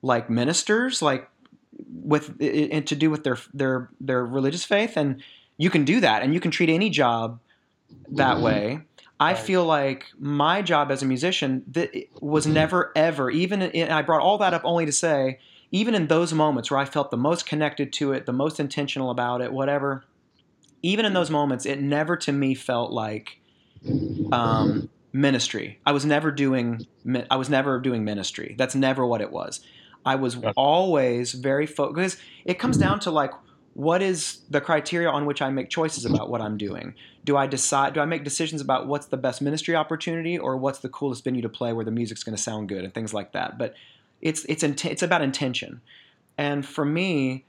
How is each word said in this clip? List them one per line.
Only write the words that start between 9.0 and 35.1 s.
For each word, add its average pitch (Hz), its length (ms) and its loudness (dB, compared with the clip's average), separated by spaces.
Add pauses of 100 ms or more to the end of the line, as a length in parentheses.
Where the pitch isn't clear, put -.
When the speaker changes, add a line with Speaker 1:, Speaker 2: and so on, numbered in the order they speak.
Speaker 1:
I 156 140 4
Speaker 2:
Right. 185 60 -2
Speaker 1:
feel 185 260 2
like 143 440 0 (100)
my 147 420 2
job 151 300 2
as 135 120 0
a 135 40 0
musician 131 640 0
that 131 280 -2
it - 140 -10 (100)
was 156 260 0
never, 156 480 2
ever, 156 360 2
even 180 320 0
in, 165 280 0
I 156 120 2
brought 156 180 4
all 190 180 4
that 190 140 4
up 170 120 0
only 170 200 2
to 147 80 -2
say, 135 460 0 (340)
even 220 220 0
in 175 120 2
those 160 260 4
moments 151 380 2
where 139 80 2
I 139 60 2
felt 139 260 -2
the 120 60 -4
most 151 300 0
connected 147 480 -2
to 139 180 0
it, 131 140 -4
the 135 60 -4
most 147 280 -2
intentional 135 500 -4
about 123 300 -2
it, 127 120 -4
whatever, 135 520 -2 (760)
even 202 220 4
in 202 80 2
those 170 180 2
moments, 143 360 2
it 143 140 -2
never 147 380 2
to 151 140 -2
me 135 220 2
felt 120 380 -2
like, 107 480 -6 (880)
um, 113 580 2 (240)
ministry. 135 720 0
I 143 60 4
was 143 120 0
never 151 260 2
doing 131 560 0 (180)
mi-, 123 260 -2
I 135 60 4
was 131 140 -2
never 135 300 2
doing 123 240 -2
ministry. 104 540 -6
That's 131 160 0
never 131 320 2
what 117 160 0
it - 100 -8
was. - 280 -8 (440)
I 135 120 2
was 123 240 -2
Speaker 2:
Gotcha. 110 160 -2
Speaker 1:
always 139 760 2
very 135 340 0
fo-, 147 260 -2
'cause 180 260 -2 (260)
it 180 140 -2
comes - 200 0
down 196 220 4
to, 185 100 -2
like, 151 220 2 (400)
what 165 300 2
is 190 460 -2
the 147 120 2
criteria 165 500 0